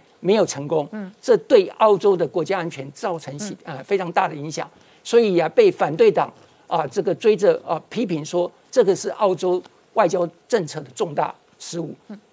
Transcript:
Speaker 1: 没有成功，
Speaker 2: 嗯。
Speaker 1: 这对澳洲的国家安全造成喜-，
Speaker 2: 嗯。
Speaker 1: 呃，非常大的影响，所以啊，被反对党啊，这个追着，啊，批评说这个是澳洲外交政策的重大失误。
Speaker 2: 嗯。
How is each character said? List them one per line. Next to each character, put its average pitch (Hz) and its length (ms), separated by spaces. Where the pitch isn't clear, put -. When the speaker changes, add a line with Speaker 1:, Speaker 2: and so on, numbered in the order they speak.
Speaker 1:
没 185 140
有 208 100
成 143 240
功， 151 240
Speaker 2:
嗯。 202 180
Speaker 1:
这 240 180
对 208 280
澳 214 180
洲 196 200
的 165 100
国 160 180
家 180 160
安 165 100
全 139 220
造 185 260
成 139 200
喜-， 196 260
Speaker 2:
嗯。 147 120
Speaker 1:
呃， - 60
非 202 140
常 180 160
大 190 160
的 139 60
影 151 180
响， 151 180
所 - 160
以 208 200
啊， 160 100
被 202 240
反 165 240
对 214 160
党 147 180
啊， 160 200
这 190 160
个 170 120
追 214 220
着， 175 300
啊， 156 220
批 226 180
评 160 180
说 175 260
这 247 140
个 185 100
是 - 160
澳 190 240
洲 180 260
外 214 120
交 180 220
政 214 200
策 151 160
的 151 120
重 175 200
大 - 200
失 - 220
误。 175 120
Speaker 2:
嗯。 - 120